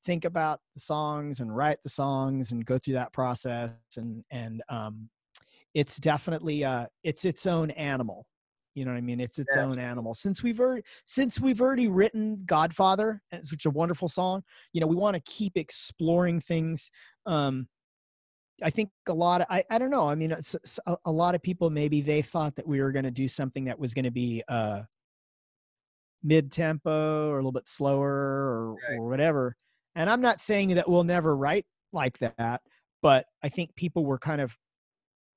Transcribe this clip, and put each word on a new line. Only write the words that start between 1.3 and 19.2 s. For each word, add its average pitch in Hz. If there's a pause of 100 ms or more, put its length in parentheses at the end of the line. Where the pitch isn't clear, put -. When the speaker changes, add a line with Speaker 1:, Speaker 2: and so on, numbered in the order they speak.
Speaker 1:
and 113
write 147
the 147
songs 135
and 117
go 127
through 131
that 127
process. 120 (240)
And, 117
and, 113
um, 110 (640)
it's 147
definitely, 151
uh, 123 (160)
it's 160
its 180
own 165
animal. 135 (480)
You 135
know 127
what 123
I -
mean? 120
It's 123
its 139
Speaker 2:
Yeah. 139
Speaker 1:
own 131
animal. 120
Since 196
we've 233
already, 254 (240)
since 262
we've 254
already 254
written 214
Godfather, 190 (100)
and 170
it's, 147
which 151
is -
a 151
wonderful 165
song, 185 (300)
you 165
know, 160
we 165
wanna 190
keep -
exploring 170
things. 160 (340)
Um, 139 (960)
I 165
think 208 (160)
a 180
lot 175